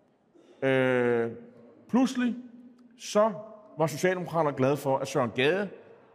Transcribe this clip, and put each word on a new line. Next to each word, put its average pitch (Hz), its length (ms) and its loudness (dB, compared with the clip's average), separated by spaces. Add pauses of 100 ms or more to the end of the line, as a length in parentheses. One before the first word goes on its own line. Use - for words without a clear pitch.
(680)
Øh, 123 600 2 (580)
pludselig 247 460 0 (640)
så 214 320 2 (460)
var 156 100 2
Socialdemokraterne 156 720 -2
glade 135 200 2
for, 135 200 0
at 131 100 -4
Søren 123 280 0
Gade, 175 340 0 (460)